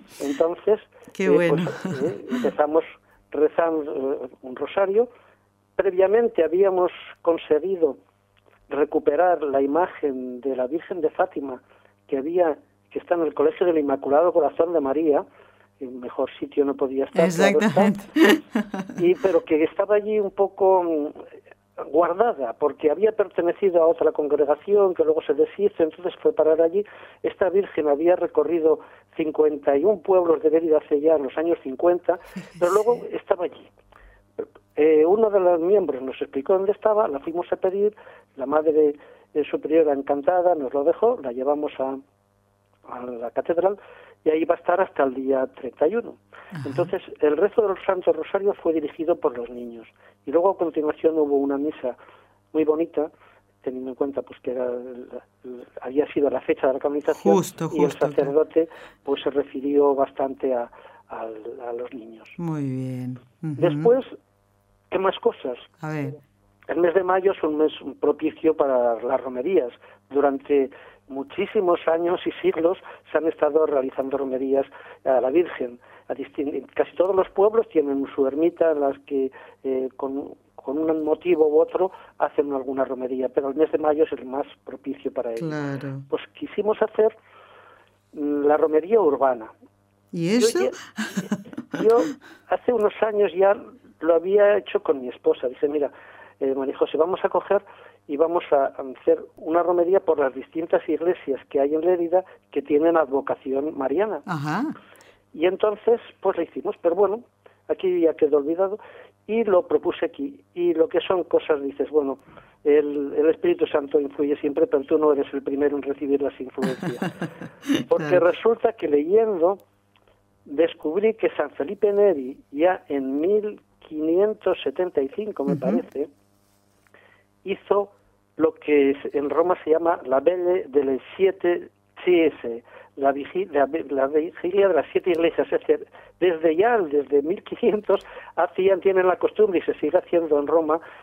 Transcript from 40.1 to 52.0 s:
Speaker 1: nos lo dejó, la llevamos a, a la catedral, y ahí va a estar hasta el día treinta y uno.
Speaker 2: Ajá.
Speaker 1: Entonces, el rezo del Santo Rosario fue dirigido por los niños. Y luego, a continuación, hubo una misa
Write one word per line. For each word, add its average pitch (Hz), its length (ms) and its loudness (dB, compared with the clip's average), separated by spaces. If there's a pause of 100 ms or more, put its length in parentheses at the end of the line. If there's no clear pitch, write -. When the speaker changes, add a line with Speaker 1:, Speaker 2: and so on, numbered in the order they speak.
Speaker 1:
nos 135 180 -4
lo 143 120 -2
dejó, 220 380 0
la 131 100 -8
llevamos 143 460 -2
a, 135 180 -4 (920)
a 127 160 -12
la 120 280 -10
catedral, 170 440 0 (480)
y 156 60 4
ahí 160 140 0
va 170 100 0
a - 40 -2
estar 180 220 0
hasta 180 240 0
el 135 100 0
día 131 320 0
treinta 131 420 -4
y 202 80 0
uno. 233 200 -6 (360)
Speaker 2:
Ajá. 147 160 -10
Speaker 1:
Entonces, 175 340 -4 (180)
el 151 160 2
rezo 202 300 2
del 190 180 -2
Santo 180 280 0
Rosario 196 420 -2
fue - 180 -2
dirigido 160 460 -2
por 135 180 -2
los 120 140 -8
niños. 120 360 -14 (400)
Y 143 40 -8
luego, 170 200 6
a 185 80 -4
continuación, 160 600 0
hubo 143 200 2
una 139 200 0
misa 143 380 -6 (560)